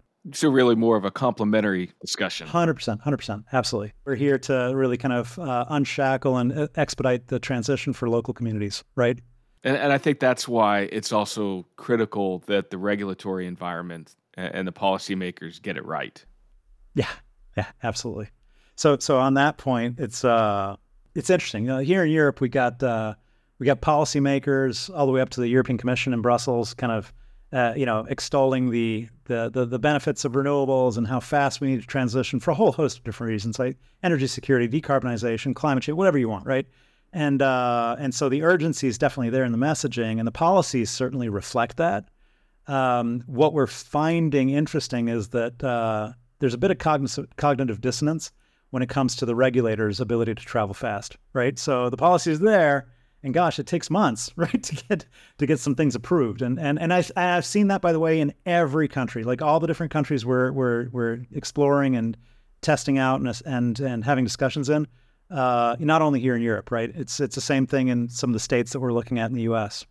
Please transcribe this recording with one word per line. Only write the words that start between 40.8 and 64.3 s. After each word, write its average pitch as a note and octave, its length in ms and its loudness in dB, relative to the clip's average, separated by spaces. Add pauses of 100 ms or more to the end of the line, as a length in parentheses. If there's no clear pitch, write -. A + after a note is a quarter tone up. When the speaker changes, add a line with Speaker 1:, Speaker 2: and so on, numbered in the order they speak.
Speaker 2:
certainly B2 400 -4
reflect A2+ 480 -2
that. F3+ 320 -2 (580)
Um, B2 580 0
what C#3 280 2
we're C#3+ 140 2
finding D3+ 840 0
interesting C#3+ 580 -2
is A#2 220 -4
that, A#2+ 340 -4
uh, A2+ 480 -2 (280)
there's B2+ 140 0
a A#2+ 40 -4
bit B2 120 2
of B2 80 0
cognis-, C#3+ 480 -2 (120)
cognitive C3 420 0
dissonance D3 540 -2 (380)
when B2+ 120 -2
it B2 60 -4
comes C3 260 0
to - 100 -4
the A#2 80 0
regulator's A2+ 680 2
ability A#2 340 0
to - 80 -12
travel G#2 300 -2
fast, G2+ 420 -6 (160)
right? B2+ 260 0
So B2 320 0
the B2 60 -4
policy E3 340 4
is D#3 120 0
there, E3 480 4 (340)
and C3+ 100 -2
gosh, E3 240 2
it D3 100 -6
takes - 220 -4
months, D#3+ 440 0
<laughs> - 20 -20
right, E3+ 260 -2
to - 140 -8
get, E3+ 300 -4 (320)
to D3 80 -2
get C#3+ 160 2
some C#3+ 140 0
things C#3 200 2
approved. A#2 460 0
And, B2+ 180 -2
and, D3 180 0
and E3 160 0
I've, F3+ 220 2
I've F3 300 2
seen G#3 240 2
that, G3 120 0
by E3+ 120 4
the D#3+ 80 0
way, D#3+ 180 4
in C#3+ 140 0 (120)
every D#3+ 440 2
country, A#2+ 340 -4
like B2 180 -2
all D3+ 200 4
the E3 40 0
different D#3+ 280 -2
countries C#3 320 0
we're, B2+ 260 2
we're, B2 380 0
we're A#2 420 -4
exploring C#3 640 2
and A2+ 220 -2 (440)
testing C#3+ 360 2
out C3 240 2
and, A#2+ 240 -4
and, A#2+ 340 -2
and B2 240 -4
having C3 220 2
discussions C3 420 -2